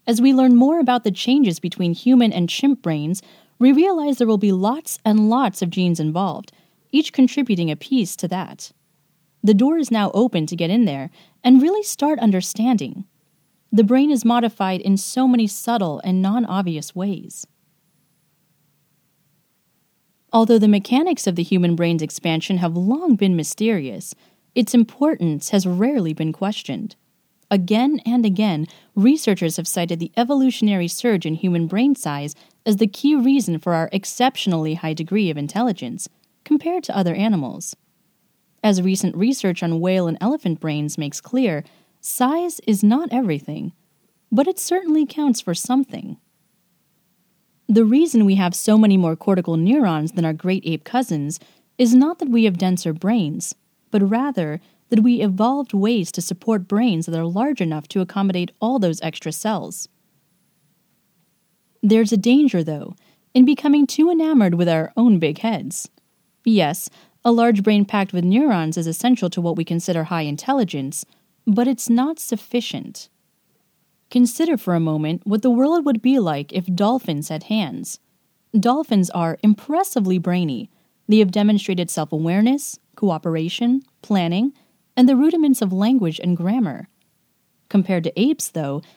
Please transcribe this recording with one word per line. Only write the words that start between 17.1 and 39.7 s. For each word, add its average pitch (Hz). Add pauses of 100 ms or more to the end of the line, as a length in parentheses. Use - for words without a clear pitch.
Although 226
the 214
mechanics 254
of 185
the 170
human 175
brain's 170
expansion 160
have 170
long 247
been 190
mysterious, 160 (400)
its 240
importance 233
has 196
rarely 185
been 156
questioned. - (540)
Again 214
and 233
again, 185 (280)
researchers 202
have 175
cited 170
the 170
evolutionary 233
surge 196
in 156
human 170
brain 233
size 147 (300)
as 214
the 220
key 285
reason 254
for 175
our 165
exceptionally 190
high 160
degree 175
of 151
intelligence 147 (360)
compared 330
to -
other 175
animals. 196 (840)
As 196
recent 185
research 196
on 165